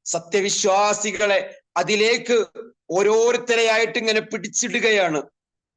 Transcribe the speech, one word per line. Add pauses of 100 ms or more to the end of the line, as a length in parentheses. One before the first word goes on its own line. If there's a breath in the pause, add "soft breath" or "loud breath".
സത്യവിശ്വാസികളെ (180)
അതിലേക്ക് (460)
ഓരോരുത്തരെയായിട്ട്
ഇങ്ങനെ
പിടിച്ചിടുകയാണ്. (560)